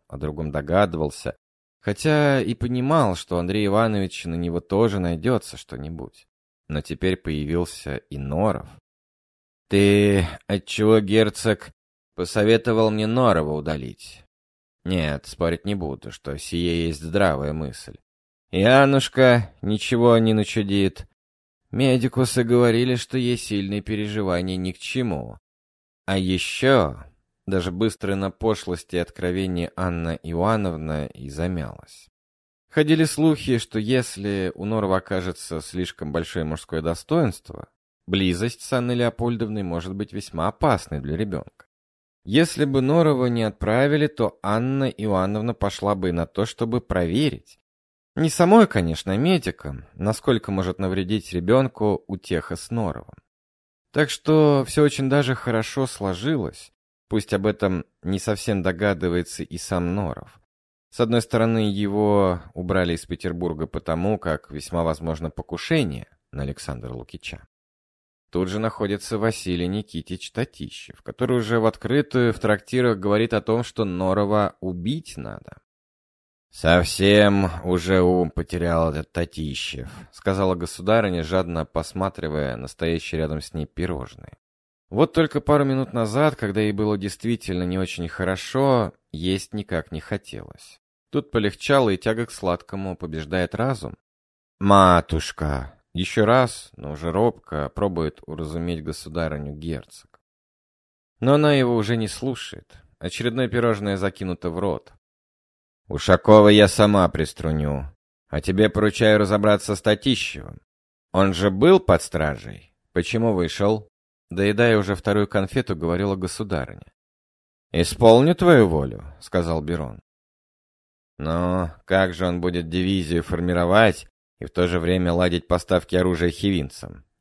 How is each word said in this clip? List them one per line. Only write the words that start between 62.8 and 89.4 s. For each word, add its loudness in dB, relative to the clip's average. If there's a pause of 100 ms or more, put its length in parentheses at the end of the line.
из -8
Петербурга -6
потому, -4
как -4
весьма -4
возможно -4
покушение -4 (260)
на -8
Александра -10
Лукича. -14 (880)
Тут 0
же -4
находится -4
Василий -2
Никитич -8
Татищев, -10
который -2
уже 0
в 2
открытую 0
в -6
трактирах 0
говорит 2
о 2
том, 0
что -4
Норова 0
убить -6
надо. -14 (920)
«Совсем 4 (140)
уже 2
ум 2
потерял -2
этот -8
Татищев», -8 (220)
сказала -2
государыня, -2
жадно -2
посматривая -4
на -10
стоящие -4
рядом -4
с -14
ней -4
пирожные. -8 (580)
Вот 2
только 0
пару 4
минут -2
назад, 0
когда -2
ей 0
было 0
действительно -4
не -2
очень -4
хорошо, 0 (180)
есть -4